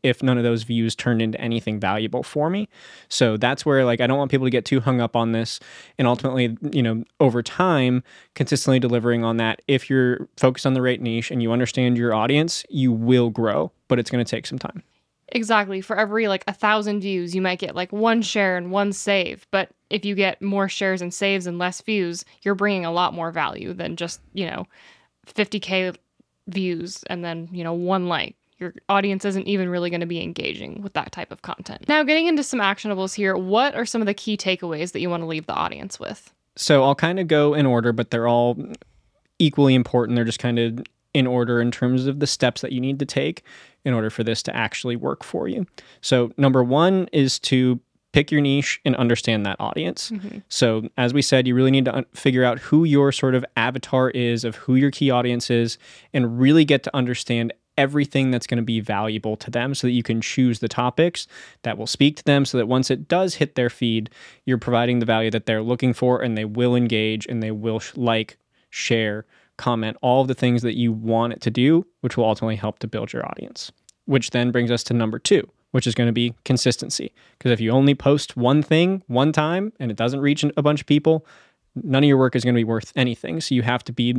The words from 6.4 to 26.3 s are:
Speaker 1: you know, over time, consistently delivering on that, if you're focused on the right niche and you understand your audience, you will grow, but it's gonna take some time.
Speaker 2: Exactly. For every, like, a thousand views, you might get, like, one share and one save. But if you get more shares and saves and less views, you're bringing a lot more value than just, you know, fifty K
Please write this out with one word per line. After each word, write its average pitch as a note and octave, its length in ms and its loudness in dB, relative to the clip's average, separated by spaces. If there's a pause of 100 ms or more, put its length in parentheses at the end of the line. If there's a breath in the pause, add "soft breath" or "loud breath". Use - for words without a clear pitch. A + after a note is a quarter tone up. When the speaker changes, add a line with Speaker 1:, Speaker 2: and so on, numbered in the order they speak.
Speaker 1:
you C3+ 120 0
know, A2+ 220 -2 (160)
over A#2+ 200 4
time, C3 640 2 (300 soft breath)
consistently C3 460 2
delivering A#2+ 440 2
on A2+ 140 0
that, A2+ 320 -2
if C3+ 200 2
you're B2+ 460 2
focused C3 300 2
on C3 80 2
the C3 80 0
right B2+ 200 0
niche A#2 300 -4
and B2 100 -2
you A2+ 120 0
understand B2 440 2
your A#2+ 160 2
audience, C#3 560 0
you B2+ 220 2
will A#2+ 380 4
grow, A2 420 -2 (160)
but B2 100 2
it's A#2+ 140 -4
gonna A#2+ 140 0
take A#2 200 -8
some C3 140 -10
time. - 240 -12 (460)
Speaker 2:
Exactly. G#3 520 -2
For F#3+ 160 -4
every, G#3+ 300 0
like, F#3+ 200 -2
a G3 60 -6
thousand G#3 480 0
views, F3+ 320 -4
you F#3 80 0
might F#3 180 -2
get, - 160 -8
like, F3+ 160 -6
one A3+ 300 2
share F#3+ 360 0
and F3 140 -6
one G3+ 220 0
save. G3 560 -2
But F#3+ 200 -2 (200)
if G3+ 160 -4
you G3+ 100 -2
get F#3+ 260 0
more G3 280 -2
shares F#3+ 320 -2
and F3 120 -8
saves G3 340 -2
and F3 100 -6
less F3+ 240 -4
views, F3+ 420 -4 (200 soft breath)
you're G3+ 120 0
bringing G3 300 -2
a E3 60 -4
lot F3 220 0
more E3 180 -6
value D#3 420 -4
than E3+ 220 -8
just, E3+ 260 -10 (120)
you F#3+ 120 -6
know, - 220 -10 (580 soft breath)
fifty G3+ 340 -4
K F#3 320 -4 (560)